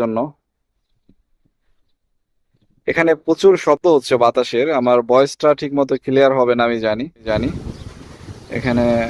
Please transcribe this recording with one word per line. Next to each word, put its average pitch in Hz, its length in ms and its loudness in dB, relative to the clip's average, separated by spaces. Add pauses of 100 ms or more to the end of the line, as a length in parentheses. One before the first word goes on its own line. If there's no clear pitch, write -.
জন্য। 113 180 -2 (2750)
এখানে 165 240 2 (120)
প্রচুর 190 280 4 (140)
শব্দ 147 180 2 (100)
হচ্ছে 139 280 0
বাতাসের, 120 440 0 (140)
আমার 123 180 2 (120)
ভয়েসটা 139 380 2 (120)
ঠিক 143 180 -8
মতো 139 140 0 (120)
ক্লিয়ার 135 340 2
হবে 123 200 2
না 120 100 0
আমি 117 180 -4
জানি, 110 200 -4 (220)
জানি। 110 200 -2 (1080)
এখানে 120 280 -2 (260)